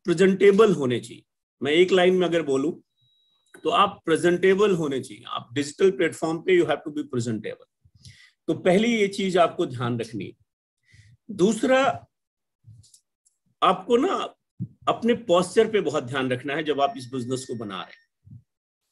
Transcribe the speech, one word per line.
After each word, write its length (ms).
presentable 680
होने 280
चाहिए। 240
मैं 100
एक 200
लाइन 220
में 120
अगर 160
बोलूं, 300
तो 100
आप 340
presentable 680
होने 260
चाहिए। 280
आप 240
digital 380
platform 480
पे 220
you 60
have 220
to 100
be 60
presentable। 640
तो 80
पहली 420
ये 120
चीज 280
आपको 300
ध्यान 340
रखनी 240
है। 80
दूसरा, 760
आपको 340
ना 380
अपने 260
posture 560
पे 100
बहुत 240
ध्यान 260
रखना 240
है 80
जब 180
आप 160
इस 180
business 300
को 100
बना 280
रहे 100
हैं। 500